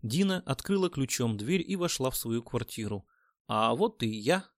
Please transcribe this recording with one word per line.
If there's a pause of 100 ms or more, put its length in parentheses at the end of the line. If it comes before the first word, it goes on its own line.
Дина
открыла
ключом
дверь
и
вошла
в
свою
квартиру. (400)
«А
вот
и
я. (120)